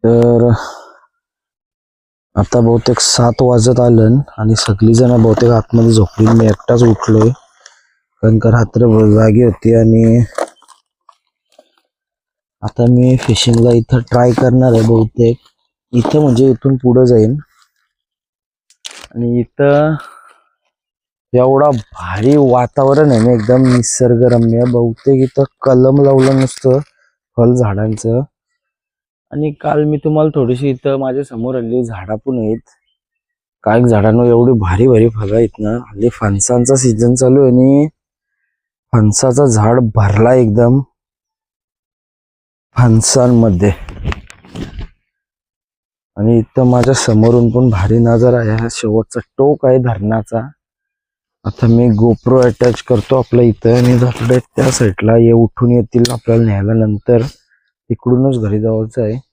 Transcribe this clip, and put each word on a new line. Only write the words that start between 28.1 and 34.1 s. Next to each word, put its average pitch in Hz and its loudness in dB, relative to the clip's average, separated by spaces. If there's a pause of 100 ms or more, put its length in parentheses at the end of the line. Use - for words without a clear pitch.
आणि 151 -6 (100)
काल 151 -2
मी 151 -2
तुम्हाला 156 -2
थोडीशी 127 -2
इथं 139 -6
माझ्या 135 -6
समोर 127 -8
आलेली 120 -4
झाडं 107 -10 (100)
पण 131 -6
आहेत, 110 -4 (1040)
काही 120 0
झाडांवर 110 2